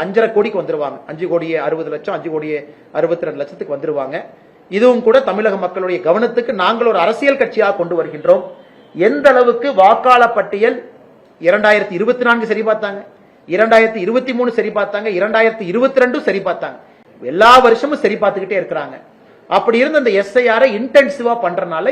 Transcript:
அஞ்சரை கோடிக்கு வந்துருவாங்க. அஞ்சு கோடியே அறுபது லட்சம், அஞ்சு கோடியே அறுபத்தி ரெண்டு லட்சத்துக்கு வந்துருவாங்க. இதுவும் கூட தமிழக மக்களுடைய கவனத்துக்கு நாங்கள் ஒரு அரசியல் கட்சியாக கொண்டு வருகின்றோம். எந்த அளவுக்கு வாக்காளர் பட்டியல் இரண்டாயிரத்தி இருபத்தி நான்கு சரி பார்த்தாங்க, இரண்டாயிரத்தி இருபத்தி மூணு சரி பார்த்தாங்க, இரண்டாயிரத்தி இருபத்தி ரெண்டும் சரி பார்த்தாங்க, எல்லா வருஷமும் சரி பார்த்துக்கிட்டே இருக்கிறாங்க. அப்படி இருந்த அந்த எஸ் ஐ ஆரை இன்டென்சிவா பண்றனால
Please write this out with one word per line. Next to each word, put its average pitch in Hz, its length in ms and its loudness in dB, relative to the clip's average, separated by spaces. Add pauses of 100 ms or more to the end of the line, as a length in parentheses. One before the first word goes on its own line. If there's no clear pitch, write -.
அஞ்சரை 202 280 0
கோடிக்கு 208 300 0
வந்துருவாங்க. 147 440 -6
அஞ்சு 160 220 -8
கோடியே 160 280 -2
அறுபது 151 340 -4
லட்சம், 151 240 -8
அஞ்சு 160 160 -8
கோடியே 151 440 -6 (180)
அறுபத்தி 165 320 -2
ரெண்டு 143 140 -6
லட்சத்துக்கு 143 380 -8
வந்துருவாங்க. 143 480 -6 (440)
இதுவும் 233 340 2
கூட 226 180 4
தமிழக 208 360 -2
மக்களுடைய 180 440 -4
கவனத்துக்கு 226 520 0
நாங்கள் 220 340 0
ஒரு 214 120 2
அரசியல் 226 380 0
கட்சியாக 208 400 0
கொண்டு 170 280 -2
வருகின்றோம். 160 400 0 (500)
எந்த 269 360 2
அளவுக்கு 247 440 2
வாக்காளர் 233 580 4
பட்டியல் 208 580 -2 (500)
இரண்டாயிரத்தி 208 520 2
இருபத்தி 233 320 -2
நான்கு 233 220 2
சரி 214 160 -2
பார்த்தாங்க, 208 420 -4 (440)
இரண்டாயிரத்தி 220 480 2
இருபத்தி 233 380 -2
மூணு 240 180 -2
சரி 208 160 -2
பார்த்தாங்க, 202 540 -4
இரண்டாயிரத்தி 220 380 2
இருபத்தி 240 400 0
ரெண்டும் 254 200 0
சரி 196 180 -2
பார்த்தாங்க, 165 380 -6 (460)
எல்லா 220 360 6
வருஷமும் 254 400 2
சரி 208 160 0
பார்த்துக்கிட்டே 196 460 -2
இருக்கிறாங்க. 143 400 -8 (480)
அப்படி 202 300 0
இருந்த 302 200 2
அந்த 247 120 0
எஸ் 196 280 0
ஐ 240 100 2
ஆரை 226 300 2
இன்டென்சிவா 247 640 0
பண்றனால 175 500 -4